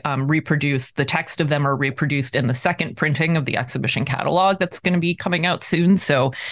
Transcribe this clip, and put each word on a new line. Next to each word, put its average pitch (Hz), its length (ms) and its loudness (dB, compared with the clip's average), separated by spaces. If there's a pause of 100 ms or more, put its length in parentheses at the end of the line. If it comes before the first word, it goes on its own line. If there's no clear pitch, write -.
um, 135 220 -2
reproduced. 147 680 0
The 139 80 0
text - 340 -4
of 160 80 2
them 143 180 2
are 139 120 0
reproduced 139 580 -2
in 123 120 0
the 127 60 2
second 175 440 -2
printing 160 400 0
of 135 80 0
the - 120 -2
exhibition 131 480 -2
catalog 170 540 2
that's 175 200 -2
gonna 180 200 0
be 175 160 0
coming 175 320 -2
out - 160 -2
soon. 175 340 4
So, 135 360 2 (180)